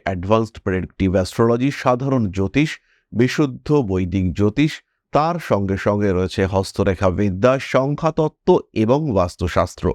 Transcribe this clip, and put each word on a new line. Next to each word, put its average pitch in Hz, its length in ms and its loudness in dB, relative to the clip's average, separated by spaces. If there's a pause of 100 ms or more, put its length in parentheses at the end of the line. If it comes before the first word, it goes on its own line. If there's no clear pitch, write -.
অ্যাডভান্সড 98 600 -2
প্রেডিক্টিভ 95 500 -2
অ্যাস্ট্রোলজি, 117 580 0
সাধারণ 131 600 0
জ্যোতিষ, 98 380 0 (440)
বিশুদ্ধ 127 600 0
বৈদিক 92 600 0
জ্যোতিষ, 104 380 0 (420)
তার 160 260 2
সঙ্গে 98 380 -2
সঙ্গে 104 340 0
রয়েছে 92 340 -2
হস্তরেখা 95 640 0
বিদ্যা, 98 500 2
সংখ্যাতত্ত্ব 147 920 -2 (240)
এবং 117 260 2 (140)
বাস্তুশাস্ত্র। 90 800 -2